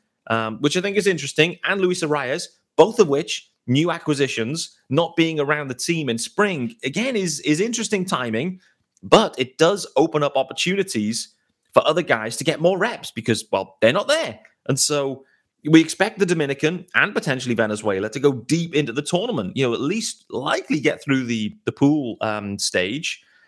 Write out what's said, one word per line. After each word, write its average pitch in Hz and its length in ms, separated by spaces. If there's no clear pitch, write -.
um, 113 300
which 143 180
I 185 40
think 196 160
is 202 100
interesting, 160 580
and 190 160
Luis 180 220
Arraez, 147 460
both 190 220
of 185 100
which - 420
new 147 240
acquisitions, 143 840
not 165 260
being 165 220
around 147 300
the 127 60
team 160 340
in 117 100
spring, 156 640
again, 208 320
is, 180 260
is 151 200
interesting 214 440
timing, 147 560
but 170 360
it 127 180
does 175 300
open 156 260
up 143 140
opportunities 135 1000
for 127 120
other 160 160
guys 117 360
to 143 60
get 143 160
more 180 180
reps 208 320
because, 113 420
well, 95 280
they're 113 120
not 202 160
there. 285 320
And 139 100
so 139 460
we 160 120
expect 190 380
the 190 80
Dominican 160 680
and 151 180
potentially 127 420
Venezuela 107 560
to 139 100
go 143 120
deep 165 420
into 143 180
the 135 100
tournament, 170 540
you 131 100
know, 117 80
at - 60
least 202 500
likely 156 480
get 147 240
through 131 220
the, 110 400
the - 80
pool, 139 480
um, 104 380
stage, 104 640